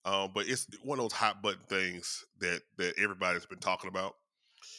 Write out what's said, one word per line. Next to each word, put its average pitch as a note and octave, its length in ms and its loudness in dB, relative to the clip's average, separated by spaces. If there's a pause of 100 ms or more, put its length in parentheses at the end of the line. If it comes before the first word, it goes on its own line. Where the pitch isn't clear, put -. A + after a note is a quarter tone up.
Um, G2 300 2
but G#2 140 2
it's B2 180 0 (160)
one C3+ 160 -2
of A#2+ 60 2
those A2 80 -2
hot G2+ 300 2
button G2 260 0
things F2+ 560 0 (140)
that, F2 240 0 (140)
that F2 220 0
everybody's F#2 480 2
been F#2 140 -14
talking F#2 280 -2
about, F#2+ 280 -4 (640)